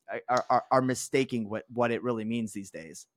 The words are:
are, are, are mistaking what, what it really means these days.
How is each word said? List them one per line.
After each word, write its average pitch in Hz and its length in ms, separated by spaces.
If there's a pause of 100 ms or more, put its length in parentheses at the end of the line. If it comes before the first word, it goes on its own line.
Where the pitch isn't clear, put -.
(280)
are, 123 220
are, 127 200
are 131 120
mistaking 127 640
what, 107 240
what 117 180
it 113 120
really 113 220
means 113 280
these 98 180
days. 80 360 (100)